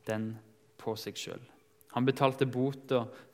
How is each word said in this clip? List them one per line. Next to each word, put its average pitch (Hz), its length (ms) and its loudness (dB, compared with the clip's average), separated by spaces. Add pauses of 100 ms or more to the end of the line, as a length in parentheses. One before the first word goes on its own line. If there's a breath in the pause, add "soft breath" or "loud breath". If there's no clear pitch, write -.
den 110 240 -2 (480)
på 110 160 -4
seg - 240 -8
selv. - 240 -8 (480)
Han 127 160 4
betalte 135 400 4
bota 127 560 0 (300 loud breath)